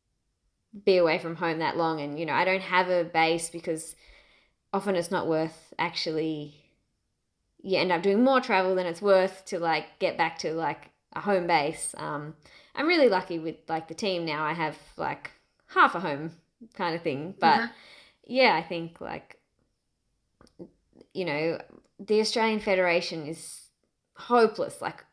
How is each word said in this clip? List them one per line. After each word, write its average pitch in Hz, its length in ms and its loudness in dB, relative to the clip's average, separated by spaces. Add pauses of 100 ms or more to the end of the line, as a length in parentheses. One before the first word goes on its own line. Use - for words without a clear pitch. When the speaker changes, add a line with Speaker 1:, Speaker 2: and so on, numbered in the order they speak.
(840)
Speaker 1:
be 196 120 6
away 170 220 4
from 165 180 -8
home 165 220 -2
that 156 180 -2
long. 160 240 0
And, 143 180 -6
you 165 60 -4
know, 156 80 -4
I 160 140 2
don't 185 160 0
have 185 260 2
a 180 160 2
base 165 460 0
because 165 460 -8 (760)
often 196 240 -2
it's 170 140 -2
not 175 180 -2
worth 160 500 -2
actually, 160 760 -4 (1080)
you 190 140 0
end 180 160 2
up 170 100 0
doing 196 220 4
more 262 160 6
travel 190 340 2
than 185 120 0
it's 170 160 -6
worth 190 440 4
to, 190 120 -6
like, 160 400 -2
get 180 180 0
back 165 220 0
to, 160 160 -4
like, 156 360 -6 (220)
a - 80 -10
home 185 260 0
base. 160 520 0
Um, 151 360 -8 (400)
I'm 277 120 -2
really 311 240 6
lucky 185 280 -2
with, 160 180 -6 (120)
like, 160 200 -6
the 254 60 -14
team 185 300 -4
now. 156 200 -4
I 151 100 -2
have, 156 240 -4 (180)
like, 143 340 -8 (360)
half 320 280 4
a 170 60 -4
home 160 300 -4 (440)
kind 170 200 -4
of 165 80 -8
thing. 156 360 -4
But 156 200 6
Speaker 2:
Mm-hmm. 117 140 -4 (520)
Speaker 1:
yeah, 247 320 4
I 165 60 -2
think, 170 380 -10
like, - 380 -14 (1700)
you 185 140 -6
know, 156 320 -2 (420)
the 214 200 2
Australian 220 400 0
Federation 180 680 0
is - 420 -14 (480)
hopeless. 226 640 2
Like, - 320 -8